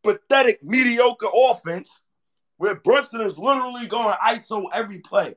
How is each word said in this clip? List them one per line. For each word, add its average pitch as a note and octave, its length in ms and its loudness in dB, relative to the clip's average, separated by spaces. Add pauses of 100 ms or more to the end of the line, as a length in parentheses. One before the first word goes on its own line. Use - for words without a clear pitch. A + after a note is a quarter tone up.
Pathetic, A#3+ 600 2
mediocre A#3+ 600 0 (240)
offense F#3 540 -6 (540)
where G3 180 -2
Brunson A#3 460 0
is F#3+ 180 -6
literally B3 480 -2
going G#3+ 280 -2 (120)
iso A3+ 440 -4
every G3+ 280 -8
play. F3 380 -2